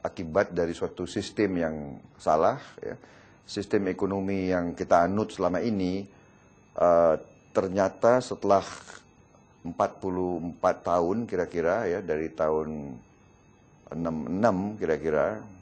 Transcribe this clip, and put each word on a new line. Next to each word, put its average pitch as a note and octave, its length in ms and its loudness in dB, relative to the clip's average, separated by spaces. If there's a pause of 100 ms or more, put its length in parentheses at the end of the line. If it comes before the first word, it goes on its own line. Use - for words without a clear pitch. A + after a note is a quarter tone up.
akibat F2 480 -2
dari E2+ 160 0
suatu F#2 320 -6
sistem G2+ 560 -2
yang D#2+ 180 -2 (380)
salah, F2+ 480 2 (160)
ya. - 160 -10 (480)
Sistem G2 480 -2
ekonomi F#2+ 640 -2
yang F2 160 0
kita F2 320 4
anut G2 320 0
selama F2+ 240 0
ini, G2 480 -2 (720)
eh, E2+ 360 6 (360)
ternyata G2 720 2
setelah G2 400 2 (1040)
empat G2 320 -2
puluh F2+ 400 -2
empat E2+ 480 -2
tahun F2+ 400 2
kira-kira, F2 640 0
ya, F#2 160 0
dari D#2 240 -2
tahun D#2 640 -2 (1040)
enam E2 180 -2 (140)
enam G2+ 260 2 (220)
kira-kira D#2 640 0 (200)